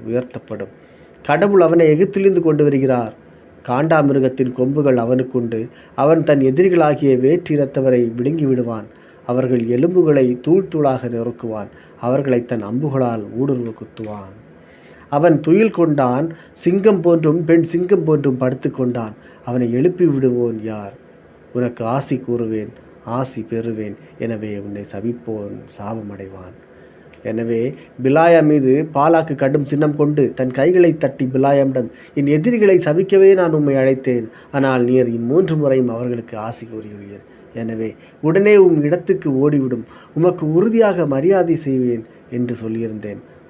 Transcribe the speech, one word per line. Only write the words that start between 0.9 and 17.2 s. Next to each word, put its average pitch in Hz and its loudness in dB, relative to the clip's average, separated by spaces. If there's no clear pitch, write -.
கடவுள் 185 2
அவனை 165 4
எகிப்திலிருந்து 190 2
கொண்டு 156 2
வருகிறார். 131 -2
காண்டாமிருகத்தின் 135 0
கொம்புகள் 135 0
அவனுக்குண்டு, 120 -2
அவன் 156 2
தன் 143 2
எதிரிகளாகிய 147 2
வேற்று 156 0
இனத்தவரை 135 0
விழுங்கி 143 -2
விடுவான், 117 -2
அவர்கள் 123 0
எலும்புகளை 147 2
தூள் 185 2
தூளாக 135 -2
நொறுக்குவான், 117 -8
அவர்களை 127 0
தன் 113 -6
அம்புகளால் 123 -2
ஊடுருவ 123 -4
குத்துவான். 104 -16
அவன் 156 4
துயில் 190 2
கொண்டான், 143 0
சிங்கம் 190 2
போன்றும் 165 2